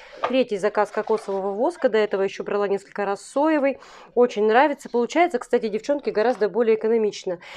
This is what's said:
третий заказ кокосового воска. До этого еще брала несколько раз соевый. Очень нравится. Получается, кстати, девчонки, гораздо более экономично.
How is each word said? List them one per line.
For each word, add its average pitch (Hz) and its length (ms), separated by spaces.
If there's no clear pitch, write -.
третий 240 300
заказ 202 320
кокосового 202 640
воска. 262 360
До 220 100
этого 208 240
еще 202 220
брала 202 240
несколько 196 360
раз 196 180
соевый. 285 560
Очень 240 320
нравится. 269 420
Получается, 285 500
кстати, 226 300
девчонки, 220 420
гораздо 214 380
более 220 280
экономично. 214 600